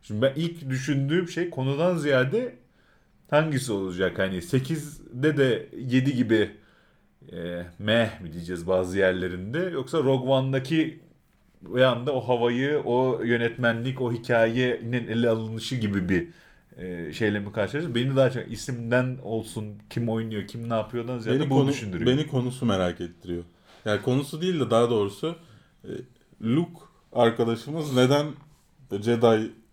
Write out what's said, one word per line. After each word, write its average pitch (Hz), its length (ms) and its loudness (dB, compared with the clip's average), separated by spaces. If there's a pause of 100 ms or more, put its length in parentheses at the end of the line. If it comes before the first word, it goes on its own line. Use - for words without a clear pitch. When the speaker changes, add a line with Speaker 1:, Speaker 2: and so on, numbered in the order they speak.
Speaker 1:
Şimdi 107 200 -4
ben 135 140 4
ilk 160 340 -4
düşündüğüm 139 580 0
şey 170 220 -4
konudan 143 460 0
ziyade 143 600 0 (760)
hangisi 147 420 2
olacak? 92 460 -2
Hani 95 240 -2
sekizde 143 960 -2
de 131 300 2 (120)
yedi 127 360 2
gibi, 110 360 4 (840)
e, 87 300 -8 (160)
meh 107 420 0
mi 85 120 -10
diyeceğiz 85 340 -8
bazı 92 320 2
yerlerinde? 92 600 0
Yoksa 165 400 -4
Rogue 131 340 2
One'daki 135 680 0 (760)
o 123 60 4
anda 127 320 4
o 127 80 0
havayı, 123 640 2
o 123 380 2
yönetmenlik, 117 760 0
o 120 120 -2
hikayenin 117 960 2
ele 117 200 2
alınışı 113 480 -2
gibi 101 320 0
bir, 87 200 2 (540)
e, 85 300 -8
şeyle 104 280 0
mi 101 120 -8
karşılaşacağız? 123 420 -4
Beni 131 220 0
daha 131 140 6
çok 123 220 -6
isimden 123 680 -2
olsun, 110 520 -6 (160)
kim 117 180 -2
oynuyor, 113 380 -4
kim 117 240 -12
ne 117 40 -2
yapıyordan 117 440 -4
ziyade 123 220 0
Speaker 2:
Beni 135 100 0
Speaker 1:
bunu 135 80 4
Speaker 2:
konu-, 131 120 4
Speaker 1:
düşündürüyor. 101 400 -2
Speaker 2:
beni 147 160 2
konusu 127 400 -2
merak 92 340 0
ettiriyor. 87 420 -8 (420)
Yani 104 180 0
konusu 147 400 -2
değil 180 180 0
de 110 100 0
daha 117 200 4
doğrusu, 113 460 -2 (480)
e, - 40 -18 (540)
Luke 139 380 -2 (320)
arkadaşımız 120 840 0
neden 139 300 6 (760)
Jedi 113 480 4 (220)